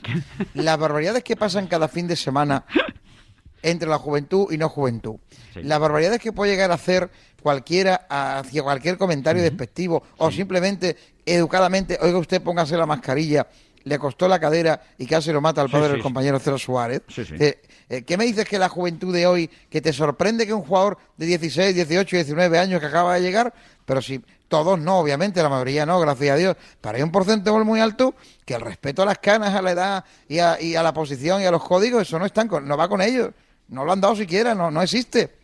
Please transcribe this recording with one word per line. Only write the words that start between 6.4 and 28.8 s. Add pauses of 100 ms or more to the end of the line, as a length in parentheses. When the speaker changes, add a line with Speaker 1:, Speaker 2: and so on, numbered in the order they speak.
Speaker 2:
llegar
a
hacer (320)
cualquiera
hacia
cualquier
comentario
Speaker 1:
Ujú.
Speaker 2:
despectivo (140)
o
Speaker 1:
Sí.
Speaker 2:
simplemente (300)
educadamente,
"Oiga
usted,
póngase
la
mascarilla", (360)
le
costó
la
cadera (160)
y
casi
lo
mata
al
Speaker 1:
Sí,
Speaker 2:
padre
Speaker 1:
sí,
Speaker 2:
del
Speaker 1:
sí.
Speaker 2:
compañero
Cero
Suárez.
Speaker 1:
Sí,
sí.
Speaker 2:
Eh, (300)
eh,
¿qué
me
dices
que
la
juventud
de
hoy, (200)
que
te
sorprende
que
un
jugador (200)
de
dieciséis,
dieciocho,
diecinueve
años
que
acaba
de
llegar, (320)
pero
si (260)
todos
no,
obviamente,
la
mayoría
no,
gracias
a
Dios, (260)
pero
hay
un
porcentaje
muy
alto (280)
que
el
respeto